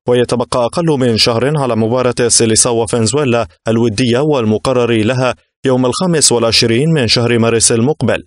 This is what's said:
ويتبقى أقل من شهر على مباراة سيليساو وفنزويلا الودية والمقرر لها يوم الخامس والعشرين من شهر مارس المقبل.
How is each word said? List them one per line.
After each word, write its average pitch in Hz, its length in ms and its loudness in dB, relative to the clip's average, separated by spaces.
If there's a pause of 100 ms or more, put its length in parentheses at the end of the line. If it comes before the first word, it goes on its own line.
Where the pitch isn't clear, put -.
ويتبقى 123 560 0
أقل 156 340 -2
من 120 180 0
شهر 120 400 0
على 123 180 -2
مباراة 120 520 0
سيليساو 113 560 0
وفنزويلا 117 640 -2 (200)
الودية 117 520 0
والمقرر 123 720 0
لها 117 440 0 (300)
يوم 127 200 2
الخامس 151 460 0
والعشرين 117 580 0
من 143 180 0
شهر 117 320 0
مارس 113 320 2
المقبل. 117 560 0